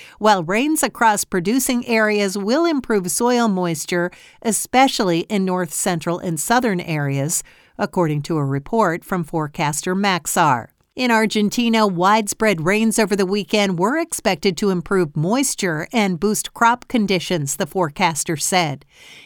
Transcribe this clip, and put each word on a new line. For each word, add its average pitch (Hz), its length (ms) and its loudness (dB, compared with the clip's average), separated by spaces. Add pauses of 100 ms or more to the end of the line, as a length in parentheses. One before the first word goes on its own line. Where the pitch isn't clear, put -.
(200)
while 208 240 4
rains 262 400 0
across 226 400 0
producing 240 640 -2
areas 214 500 2
will 233 280 0
improve 233 440 0
soil 240 380 2
moisture, 175 640 -2 (300)
especially 226 800 2
in 196 240 -2
north 180 280 -2
central 175 460 -2
and 170 200 -4
southern 233 420 0
areas, 143 600 -2 (340)
according 160 460 0
to 165 140 -2
a 143 80 0
report 165 580 0
from 180 200 -4
forecaster 151 720 -4
Maxar. 175 720 0 (280)
In 254 140 0
Argentina, 220 760 2
widespread 196 800 2
rains 214 340 2
over 214 160 2
the 196 100 2
weekend 196 540 0
were 226 180 0
expected 202 600 -2
to 202 120 0
improve 180 480 0
moisture 175 720 -2
and 196 280 0
boost 208 340 -2
crop 233 340 0
conditions, 185 680 -2
the 190 100 -4
forecaster 165 720 -2
said. 151 480 -2 (400)